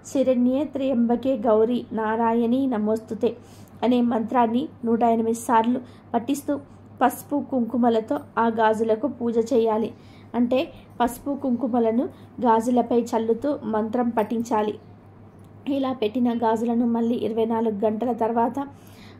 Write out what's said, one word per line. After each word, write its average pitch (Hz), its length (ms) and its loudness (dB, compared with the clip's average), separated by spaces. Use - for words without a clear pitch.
శరణ్యే 262 580 2
త్ర్యంబకే 262 720 0
గౌరీ 220 560 2
నారాయణీ 226 760 0
నమోస్తుతే" 220 720 -2
అనే 247 180 4
మంత్రాన్ని 233 680 0
నూట 226 180 2
ఎనిమిది 226 360 2
సార్లు 240 420 2
పఠిస్తూ 277 440 -2
పసుపు 277 480 -2
కుంకుమలతో 233 680 0
ఆ 233 100 2
గాజులకు 220 600 2
పూజ 233 300 -2
చేయాలి. 226 380 2
అంటే 247 380 0
పసుపు 269 420 -2
కుంకుమలను 233 640 0
గాజులపై 233 640 2
చల్లుతూ 233 640 -2
మంత్రం 220 440 -2
పఠించాలి. 226 640 -2
ఇలా 269 240 -2
పెట్టిన 240 400 0
గాజులను 233 540 0
మళ్ళీ 233 280 0
ఇరవై 226 300 -2
నాలుగు 226 400 0
గంటల 220 280 0
తర్వాత, 233 560 -2